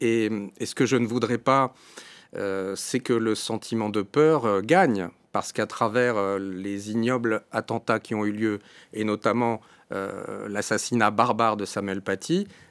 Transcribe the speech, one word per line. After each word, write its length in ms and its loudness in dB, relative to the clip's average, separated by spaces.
et, 280 2
et 80 -4
ce 80 -10
que 120 4
je 100 2
ne 100 2
voudrais 320 0
pas, 340 2
euh, 400 -4
c'est 240 -4
que 140 0
le 240 2
sentiment 540 -2
de 120 0
peur, 420 4
euh, 160 2
gagne, 500 4
parce 220 -4
qu'à 140 -2
travers, 500 0
euh, 240 0
les 500 -6
ignobles 640 0
attentats 480 -2
qui 160 -6
ont 80 -2
eu 80 0
lieu, 260 -2
et 120 -4
notamment, 560 0
euh, 560 -8
l'assassinat 640 0
barbare 440 2
de 80 -4
Samuel 380 -4
Paty, 460 -2